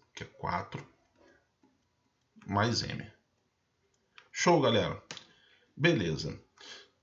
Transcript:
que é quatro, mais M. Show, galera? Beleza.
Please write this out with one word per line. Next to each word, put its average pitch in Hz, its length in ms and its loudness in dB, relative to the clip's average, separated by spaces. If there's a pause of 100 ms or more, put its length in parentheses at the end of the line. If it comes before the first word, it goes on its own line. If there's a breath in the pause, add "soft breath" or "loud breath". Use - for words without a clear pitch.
(140)
que - 80 -14
é - 40 -14
quatro, - 600 -8 (1600 soft breath)
mais 104 360 0
M. - 280 -8 (1200 loud breath)
Show, 175 300 4
galera? 104 420 2 (720 loud breath)
Beleza. 92 640 0 (640 loud breath)